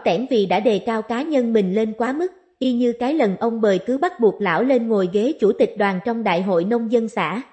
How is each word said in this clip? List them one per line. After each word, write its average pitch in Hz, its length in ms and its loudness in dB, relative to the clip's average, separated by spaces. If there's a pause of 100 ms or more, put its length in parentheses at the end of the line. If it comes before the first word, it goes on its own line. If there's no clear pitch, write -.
tẻn 208 260 0
vì 208 160 2
đã 185 140 0
đề 214 180 2
cao 220 240 -4
cá 240 200 -4
nhân 269 300 0
mình 190 220 2
lên 220 240 0
quá 240 140 -2
mức, 339 200 -4 (260)
y 262 140 0
như 240 200 0
cái 247 220 -2
lần 220 220 0
ông 226 240 -2
Bời 202 260 2
cứ 262 120 -2
bắt 359 220 -2
buộc 214 200 2
lão 180 220 0
lên 247 260 2
ngồi 196 240 2
ghế 214 280 0
chủ 208 120 4
tịch 226 260 0
đoàn 196 260 0
trong 233 200 -4
đại 180 180 0
hội 180 220 0
nông 226 280 -2
dân 226 160 2
xã. 190 340 -4 (100)